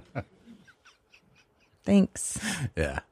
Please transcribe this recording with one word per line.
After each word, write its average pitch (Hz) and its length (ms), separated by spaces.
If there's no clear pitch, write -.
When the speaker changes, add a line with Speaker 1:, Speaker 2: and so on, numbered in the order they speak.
Speaker 1:
Thanks. - 540
Speaker 2:
Yeah. 71 240